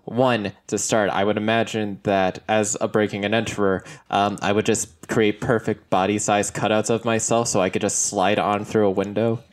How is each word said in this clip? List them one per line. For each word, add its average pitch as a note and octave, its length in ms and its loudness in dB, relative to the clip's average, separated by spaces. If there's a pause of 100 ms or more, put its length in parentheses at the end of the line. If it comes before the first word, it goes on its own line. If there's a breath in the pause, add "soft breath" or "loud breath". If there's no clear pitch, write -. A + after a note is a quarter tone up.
one, A2+ 480 0 (160)
to G#2+ 100 -2
start, G#2 320 0
I F#2+ 140 0
would G#2 120 2
imagine G#2+ 680 -2
that F#2+ 340 2 (100)
as G#2+ 320 0
a A2 80 0
breaking G#2 360 0
and G#2 100 0
enterer, G2 500 0 (260 loud breath)
um, G2+ 300 0
I F#2+ 120 0
would G#2 140 0
just - 420 -4
create G#2+ 320 0
perfect - 500 -2
body G2 280 2
size G#2 320 0
cutouts G#2+ 380 0
of A2+ 160 0
myself A#2 440 0
so G#2 120 2
I F#2 80 2
could G2 140 -2
just - 240 -2
slide G2+ 320 2
on G2+ 260 0
through G#2+ 220 2
a G2 40 4
window G#2 520 -2 (100)